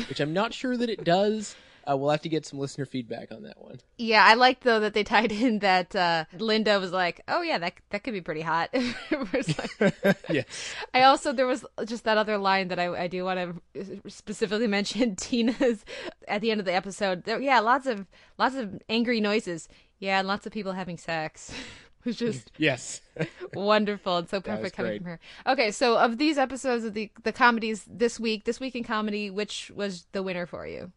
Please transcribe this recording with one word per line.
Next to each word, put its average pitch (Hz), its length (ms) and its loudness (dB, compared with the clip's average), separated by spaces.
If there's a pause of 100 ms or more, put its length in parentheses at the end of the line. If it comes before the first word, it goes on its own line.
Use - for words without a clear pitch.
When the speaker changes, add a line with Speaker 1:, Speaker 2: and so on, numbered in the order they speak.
Speaker 1:
which 135 120 -8
I'm 151 140 -2
not 220 180 0
sure 247 240 -4
that 233 140 -2
it 202 140 -6
does. 208 520 2 (340)
Uh, 139 60 2
we'll 143 140 0
have 151 120 2
to 165 60 -8
get 151 160 -2
some 143 140 -12
listener 139 260 -6
feedback 113 480 -8
on 113 120 -16
that - 160 -18
one. - 180 -18 (180)
Speaker 2:
Yeah, 220 280 6
I 220 100 12
liked, 254 280 6
though, 226 180 4
that 214 120 0
they 214 120 0
tied 220 280 2
in 214 280 0
that, 185 360 2
uh, 170 280 2 (140)
Linda 214 400 2
was 185 140 -4
like, 175 360 -2
"Oh, 330 120 0
yeah, 320 180 -2
that, 170 160 -4 (160)
that 202 140 -8
could 254 80 -6
be 196 80 -4
pretty 160 220 -6
hot." 165 280 0
<laughs> 247 400 -4
It 269 220 -4
was 254 260 -2
like - 640 0
Speaker 1:
<laughs> - 60 -16
Yes. 143 180 0 (460)
Speaker 2:
I 254 120 6
also, 277 280 6
there 254 140 2
was 254 180 -2 (220)
just 220 180 -8
that 220 140 2
other 214 180 0
line 190 320 2
that 175 100 -4
I, 175 260 -2
I - 20 -4
do 180 180 -4
wanna 180 300 -4 (520)
specifically 214 600 -2
mention, 202 500 0
<laughs> - 80 -8
Tina's 233 600 2 (420)
at 208 160 -4
the 226 80 0
end 214 100 0
of 185 60 -4
the 180 80 0
episode. 185 500 -2
There, 220 160 -2
yeah, 262 200 4
lots 254 260 2
of, 202 200 -4 (320)
lots 254 180 2
of 214 320 -8
angry 233 320 2
noises. 208 480 -2 (300)
Yeah, 196 200 0
and 190 100 0
lots 202 180 -4
of 202 60 -12
people 196 200 -6
having 185 260 -8
sex. - 600 -8
<laughs> - 40 -12 (420)
It 247 60 -4
was 196 60 -6
just 214 380 -4
Speaker 1:
<laughs> - 40 -20
Yes. 143 420 -2 (540)
Speaker 2:
wonderful 202 640 2
and 170 100 -4
so 202 100 -4
Speaker 1:
That 185 100 -8
was 208 100 -4
Speaker 2:
perfect 202 180 -6
coming 196 160 -4
Speaker 1:
great. 208 100 -8
Speaker 2:
from 175 80 -10
her. 165 100 -14 (280)
Okay, 262 240 2
so 233 260 4
of 233 180 4
these 294 220 2
episodes 254 460 0
of 214 100 -6
the, 214 160 -6 (140)
the 220 80 -2
comedies 226 580 2
this 233 300 -2
week, 220 240 -2
This 233 160 -4
Week 262 160 -8
in 233 80 -6
Comedy, 214 460 -4
which 208 440 -8
was 196 380 -6
the 196 100 -4
winner 180 240 -4
for 85 180 -12
you? 80 320 -10